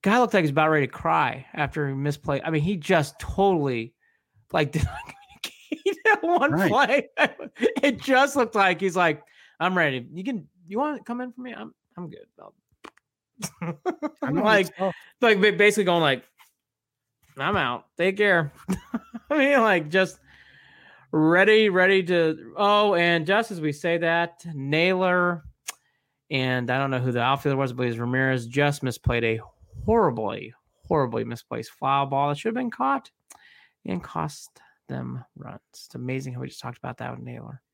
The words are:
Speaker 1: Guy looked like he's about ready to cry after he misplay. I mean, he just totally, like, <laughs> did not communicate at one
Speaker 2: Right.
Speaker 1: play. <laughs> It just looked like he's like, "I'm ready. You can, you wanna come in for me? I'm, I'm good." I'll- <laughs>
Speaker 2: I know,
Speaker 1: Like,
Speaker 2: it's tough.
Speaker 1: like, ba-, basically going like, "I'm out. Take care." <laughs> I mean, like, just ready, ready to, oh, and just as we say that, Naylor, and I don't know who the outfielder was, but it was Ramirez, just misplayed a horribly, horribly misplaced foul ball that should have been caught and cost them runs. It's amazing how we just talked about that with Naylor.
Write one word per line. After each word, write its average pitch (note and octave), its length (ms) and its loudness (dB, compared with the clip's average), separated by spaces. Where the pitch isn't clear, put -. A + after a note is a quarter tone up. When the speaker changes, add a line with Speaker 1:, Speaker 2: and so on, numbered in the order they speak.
Speaker 1:
Guy G#3 160 4
looked A#3+ 160 2
like F#3+ 80 4
he's D3+ 80 2
about D#3 200 2
ready D3 180 2
to - 40 -14
cry D3+ 600 -2
after D3 320 -4
he C#3 80 -4
misplay. C#3+ 480 -4
I - 80 -6
mean, D#3 120 0
he F#3+ 140 -2
just D#3 440 0
totally, C#3+ 720 0
like, D#3 200 0
<laughs> - 0 -
did D#3+ 100 -2
not - 320 -8
communicate - 420 -4
at G4+ 120 2
one E4 260 2
Speaker 2:
Right. C#4+ 180 2
Speaker 1:
play. B3 480 2
<laughs> - 120 2
It C4+ 160 0
just C4+ 340 2
looked A#3 220 0
like F#3 240 4
he's F#3 160 -2
like, E3 260 2
"I'm F#3 180 0
ready. C3 340 0
You F3 120 -12
can, G#3 240 -8
you G3 140 -8
wanna D4 240 -4
come A#3+ 160 -10
in B3+ 100 -10
for B3 120 -18
me? B3 120 -14
I'm, - 180 -16
I'm F3 140 -12
good." - 160 -20
I'll- - 140 -20
<laughs> E3+ 160 -8
Speaker 2:
I C4 120 -4
know, E3+ 100 0
Speaker 1:
Like, G3+ 240 4
Speaker 2:
it's - 100 -14
tough. F#3 200 -4
Speaker 1:
like, A3 200 4
ba-, G#3 120 4
basically G#3 320 4
going F3 180 4
like, C3+ 220 0
"I'm D#3+ 200 -2
out. B2+ 300 -2
Take F#3+ 200 0
care." F3+ 340 4
<laughs> F#3+ 40 -4
I D4 80 0
mean, C#4 240 4
like, F#3 300 2
just F#3+ 300 0
ready, F#3+ 580 6
ready F#3+ 360 4
to, D#3+ 520 0
oh, G#3 380 2
and E3+ 320 2
just G#3 240 2
as F3+ 100 -10
we D3+ 120 -2
say E3+ 260 -2
that, E3+ 560 -2
Naylor, F3 880 0
and B2+ 400 -2
I B2+ 80 0
don't C#3 140 -2
know B2+ 80 -2
who B2+ 100 -2
the A#2+ 120 0
outfielder C3+ 340 0
was, C3+ 160 -2
but B2 100 -6
it B2 60 0
was A#2 100 -4
Ramirez, B2+ 480 0
just C#3+ 380 0
misplayed B2 400 -2
a A2+ 160 -2
horribly, C#3+ 680 -2
horribly B2 380 0
misplaced A#2 480 -10
foul C#3 340 -2
ball C#3 220 -2
that C#3+ 100 -4
should A3+ 120 -4
have A3+ 40 -8
been B3 160 -6
caught C4+ 400 -4
and - 160 -6
cost - 600 -10
them B2+ 360 -10
runs. - 240 -18
It's - 240 -20
amazing B2+ 380 -8
how B2 60 -12
we C3 60 -10
just - 140 -18
talked B2 180 -14
about B2+ 200 -12
that B2 120 -10
with B2 160 -14
Naylor. A#2+ 340 -16